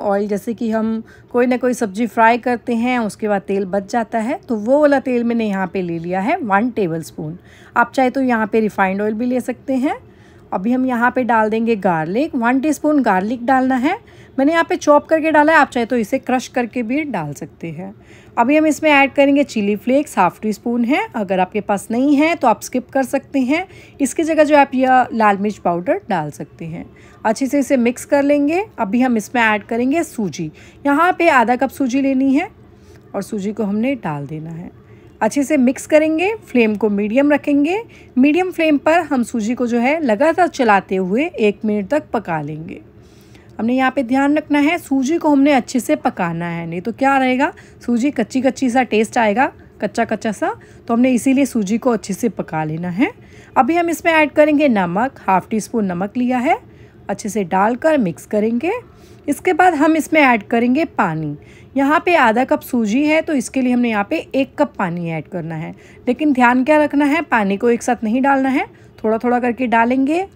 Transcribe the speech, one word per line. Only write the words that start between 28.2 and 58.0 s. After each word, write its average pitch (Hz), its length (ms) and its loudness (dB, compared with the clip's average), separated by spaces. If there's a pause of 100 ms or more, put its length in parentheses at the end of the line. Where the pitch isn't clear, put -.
लेंगे। 294 400 2 (160)
अभी 226 220 0
हम 254 160 2
इसमें 226 240 -2
ऐड 214 220 2
करेंगे 262 400 -2
सूजी, 175 480 -6 (340)
यहाँ 311 280 2
पे 339 180 2
आधा 247 240 4
कप 254 160 -2
सूजी 269 300 -2
लेनी 269 340 2
है 349 140 0 (640)
और 196 80 -4
सूजी 202 300 -6
को 220 100 -6
हमने 214 320 -2
डाल 147 320 -8
देना 156 240 -12
है। 165 200 -14 (500)
अच्छे 220 220 0
से 302 140 2
मिक्स 262 300 2
करेंगे, 320 460 2 (100)
फ्लेम 220 320 0
को 208 140 -2
मीडियम 214 420 0
रखेंगे। 294 460 0 (400)
मीडियम 302 340 2
फ्लेम 311 260 2
पर 320 240 2
हम 294 220 -2
सूजी 220 320 -4
को 247 120 -2
जो 233 120 0
है 277 220 0
लगातार 302 460 2
चलाते 202 480 0
हुए 190 300 0
एक 208 400 -2
मिनट 208 240 -2
तक 302 240 -2
पका 175 280 -4
लेंगे। 156 400 -12 (760)
हमने 226 140 -2
यहाँ 262 180 2
पे 269 120 -2
ध्यान 277 340 2
रखना 302 220 0
है, 311 180 2
सूजी 269 400 -2
को 320 120 0
हमने 285 240 4
अच्छे 254 260 0
से 302 160 0
पकाना 175 500 -4
है, 170 220 -6
नहीं 165 140 -8
तो 226 100 -6
क्या 269 260 0
रहेगा, 262 340 0 (340)
सूजी 240 260 0
कच्ची 254 300 -4
कच्ची 262 280 0
सा 247 140 2
टेस्ट 214 340 0
आएगा, 233 340 2 (300)
कच्चा 226 240 -2
कच्चा 220 260 -4
सा, 311 220 -4 (340)
तो 233 60 -2
हमने 247 180 4
इसीलिए 269 340 2
सूजी 214 320 -2
को 247 140 0
अच्छे 208 220 -4
से 226 180 -2
पका 160 320 -6
लेना 160 260 -6
है। 233 220 0 (460)
अभी 262 180 2
हम 339 140 0
इसमें 339 240 0
ऐड 311 180 2
करेंगे 302 360 4
नमक, 208 520 0
हाफ 185 300 0
टी 220 100 -2
स्पून 214 260 -4
नमक 185 320 -6
लिया 247 220 0
है, 311 180 0 (520)
अच्छे 202 200 -6
से 202 160 -4
डालकर 233 520 0
मिक्स 190 280 -2